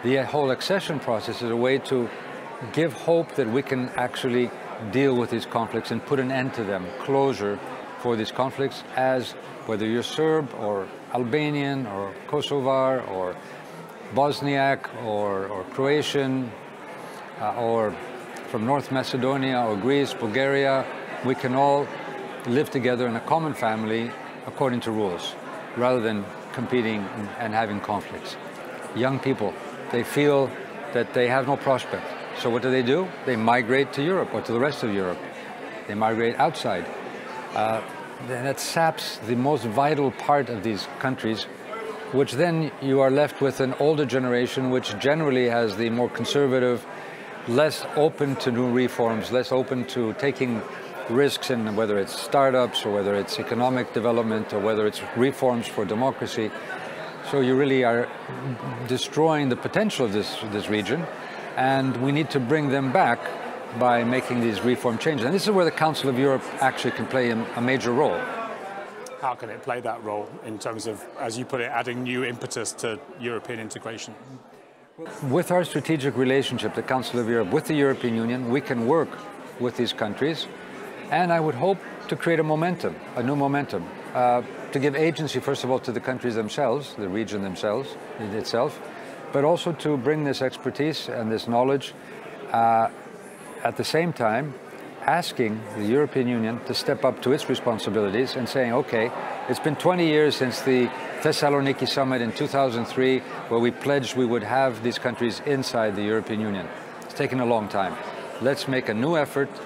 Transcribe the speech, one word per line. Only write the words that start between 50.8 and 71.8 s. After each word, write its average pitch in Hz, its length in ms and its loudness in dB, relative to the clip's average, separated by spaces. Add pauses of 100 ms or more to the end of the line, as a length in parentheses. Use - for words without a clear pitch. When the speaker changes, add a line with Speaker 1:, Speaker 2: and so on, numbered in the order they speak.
Speaker 1:
risks 135 400 4
in 107 280 0
whether 104 200 2
it's 98 220 -2
startups 131 640 4
or 104 80 0
whether 101 220 2
it's - 240 -2
economic 123 540 0
development 113 580 2
or 107 80 0
whether 107 260 2
it's 107 160 0 (140)
reforms 123 500 4
for 110 200 -2
democracy. 110 680 0 (800)
So 139 100 4
you 127 140 6
really 135 280 6
are 117 240 4 (800)
destroying 147 600 2
the 120 80 2
potential 185 480 2
of 101 80 0
this, 104 240 0 (140)
this 101 180 -2
region, 107 360 0 (520)
and 131 440 2
we 139 120 2
need 147 160 2
to 143 100 2
bring 143 300 2
them 135 240 2
back 147 260 6 (580)
by 120 280 6
making 127 340 0
these 110 220 2
reform 120 360 2
changes. 139 280 0
And 156 100 2
this 196 80 2
is 214 80 2
where 185 140 6
the 156 60 4
Council 151 380 2
of 123 80 2
Europe 135 240 4 (200)
actually 131 300 2
can 110 140 -4
play 123 260 2
a, 113 140 0 (120)
a 120 40 -2
major 120 300 2
role. 120 260 4 (1000)
Speaker 2:
How 127 160 -4
can 113 140 -12
it 110 120 -12
play 123 200 -4
that 117 240 -6
role 104 240 -4 (160)
in 110 120 -8
terms 110 300 -6
of, 107 180 -8 (140)
as 113 180 -4
you 127 60 -4
put 127 160 -4
it, 120 100 -2
adding 120 340 -2